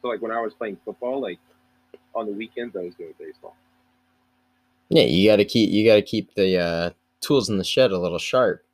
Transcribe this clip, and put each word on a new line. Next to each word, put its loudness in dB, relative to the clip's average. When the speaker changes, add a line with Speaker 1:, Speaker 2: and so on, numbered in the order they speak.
Speaker 1:
So, -8
like, -6
when -6
I -4
was -6
playing -10
football, -8
like, -8
on -6
the -8
weekends, -10
I -6
was -10
doing -18
baseball. -20
Speaker 2:
Yeah, 4
you 4
gotta 6
keep, 2
you 2
gotta 8
keep -8
the, 2
uh, -2
tools 0
in -2
the -2
shed 2
a -2
little -2
sharp. -2